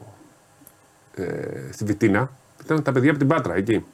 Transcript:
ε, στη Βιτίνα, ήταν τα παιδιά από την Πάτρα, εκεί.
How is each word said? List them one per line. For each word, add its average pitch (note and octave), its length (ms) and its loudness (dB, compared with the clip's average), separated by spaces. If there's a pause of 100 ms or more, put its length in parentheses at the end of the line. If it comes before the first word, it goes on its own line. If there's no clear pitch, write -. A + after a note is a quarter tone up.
(1160)
ε, F#2 80 -6 (480)
στη - 140 -10
Βιτίνα, G#2 440 2 (340)
ήταν D#3 200 0
τα C#3 80 0
παιδιά B2+ 180 4
από D3 100 2
την C#3 80 2
Πάτρα, C3 280 0
εκεί. G2+ 380 0